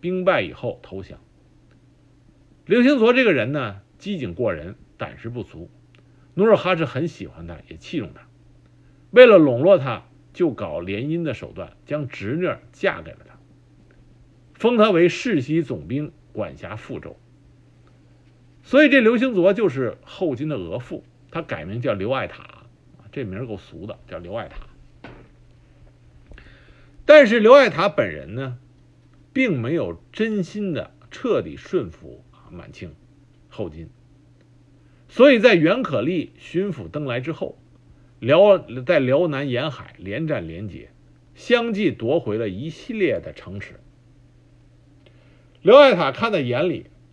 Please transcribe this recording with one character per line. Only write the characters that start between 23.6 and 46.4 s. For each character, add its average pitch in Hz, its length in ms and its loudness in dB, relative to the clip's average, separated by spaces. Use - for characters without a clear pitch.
的， - 200 -14
叫 82 120 -16
刘 87 160 -14
爱 95 140 -10
塔。 - 180 -18
但 294 200 10
是 226 140 0
刘 226 140 8
爱 262 160 6
塔 165 180 -2
本 113 220 -2
人 73 240 -14
呢， 131 240 -10
并 220 280 -2
没 131 140 -4
有 90 260 -6
真 214 300 -4
心 196 300 -8
的 120 180 -8
彻 180 320 -2
底 76 140 -12
顺 123 340 -6
服， - 420 -20
啊， - 180 -20
满 82 220 -20
清 80 220 -18
后 98 200 -12
金。 160 200 -18
所 269 220 6
以 247 80 4
在 226 160 6
袁 180 280 2
可 131 180 -4
立 - 380 -6
巡 190 340 -6
抚 90 160 -14
登 147 160 -10
莱 127 160 -6
之 147 120 -10
后， - 260 -10
辽-， 180 400 6
在 165 140 2
辽 139 300 2
南 143 220 -6
沿 135 200 -4
海 - 280 -18
连 104 280 -8
战 107 220 -6
连 87 180 -12
捷， - 220 -16
相 233 400 -2
继 185 180 -2
夺 120 260 -2
回 110 200 -6
了 113 100 -4
一 104 220 -10
系 - 240 -12
列 143 260 -2
的 78 140 -16
城 98 260 -16
池。 - 180 -18
刘 214 160 6
爱 277 180 8
塔 156 160 -2
看 214 220 -4
在 175 80 0